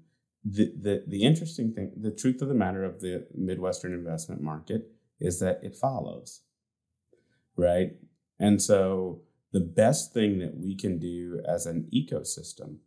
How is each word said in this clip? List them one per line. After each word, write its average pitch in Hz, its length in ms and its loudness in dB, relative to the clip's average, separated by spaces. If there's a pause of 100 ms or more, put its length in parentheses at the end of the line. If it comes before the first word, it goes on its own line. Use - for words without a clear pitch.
(440)
the, 104 340 2
the, 101 300 -2
the 98 160 0
interesting 127 500 2
thing, 98 220 -6
the 107 160 -4
truth 127 300 0
of 135 80 -2
the - 40 0
matter 95 300 2
of 92 160 -6
the 90 340 -6
Midwestern 90 600 -4
investment 85 480 -8
market 78 500 -6 (300)
is 90 180 -2
that - 240 0
it - 120 -10
follows, - 680 -6 (1120)
right? 90 380 4 (440)
And 101 240 6
so 95 600 2 (320)
the 98 80 4
best 107 520 4
thing 104 260 2
that 85 180 -6
we 92 180 -4
can 95 240 -2
do 87 480 -6
as 85 180 0
an 85 280 -4
ecosystem - 920 -4